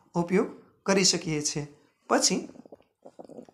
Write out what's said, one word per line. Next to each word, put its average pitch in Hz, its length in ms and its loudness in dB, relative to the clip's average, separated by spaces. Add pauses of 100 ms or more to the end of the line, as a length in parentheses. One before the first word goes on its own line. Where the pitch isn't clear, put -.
(140)
ઉપયોગ 180 480 0 (200)
કરી 196 220 2
શકીએ 156 380 0
છીએ. 147 240 -4 (420)
પછી - 400 2 (1040)